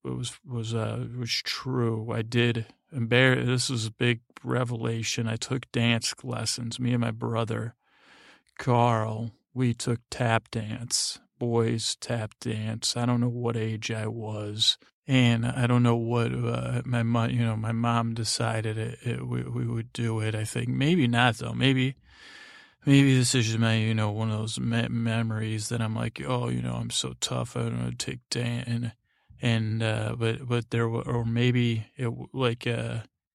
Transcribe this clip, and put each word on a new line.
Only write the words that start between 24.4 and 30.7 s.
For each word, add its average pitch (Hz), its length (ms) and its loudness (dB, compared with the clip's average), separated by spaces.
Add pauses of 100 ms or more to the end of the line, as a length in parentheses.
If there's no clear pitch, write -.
me-, 117 280 0
memories 113 800 -2
that 117 100 -2
I'm 110 160 -2
like, 117 300 -4
"Oh, 123 220 -2
you 123 120 -2
know, 120 140 -4
I'm 120 160 -6
so 127 300 -4
tough. 123 360 -4
I 123 40 -2
don't 120 220 -2
know, 120 140 -4
take 127 320 -8
dan-," 120 380 -4
and, 117 260 -4 (480)
and, 113 420 0
uh, 110 360 -2
but, 113 280 -2
but 120 240 -2